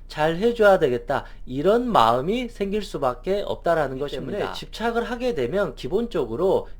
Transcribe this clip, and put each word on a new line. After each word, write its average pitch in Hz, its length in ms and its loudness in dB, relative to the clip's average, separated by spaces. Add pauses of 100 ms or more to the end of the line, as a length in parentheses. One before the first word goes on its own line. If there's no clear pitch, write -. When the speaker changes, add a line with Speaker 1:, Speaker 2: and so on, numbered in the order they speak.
Speaker 1:
잘 160 300 0
해줘야 214 420 6
되겠다.' 123 460 0 (200)
이런 196 440 2
마음이 160 600 4
생길 202 320 -4
수밖에 175 640 -2
없다라는 143 520 0
Speaker 2:
그렇기 143 180 -6
Speaker 1:
것입니다. 151 220 -6
Speaker 2:
때문에 98 160 -4
Speaker 1:
집착을 226 500 -4
하게 233 320 -4
되면 147 400 -2
기본적으로 156 920 0 (120)